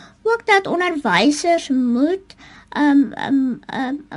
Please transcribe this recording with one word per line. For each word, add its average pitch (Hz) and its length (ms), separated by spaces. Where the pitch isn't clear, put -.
ook 453 240
dat 392 200
onderwysers 311 1000
moet, 262 680
ehm, 285 440
ehm, 262 420
ehm, 262 280